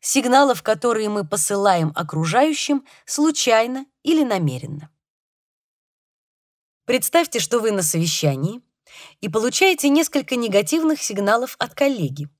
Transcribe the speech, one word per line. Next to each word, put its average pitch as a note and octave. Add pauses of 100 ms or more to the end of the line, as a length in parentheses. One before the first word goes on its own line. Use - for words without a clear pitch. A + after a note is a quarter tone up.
сигналов, C4
которые A3
мы G#3
посылаем G3
окружающим A#3 (200)
случайно C4 (200)
или D#4
намеренно. D3+ (1900)
Представьте, B3+
что F3+
вы A3
на F#3+
совещании D#3+ (580)
и G#3
получаете C4+
несколько C#4+
негативных B3
сигналов G#3
от -
коллеги. D3 (120)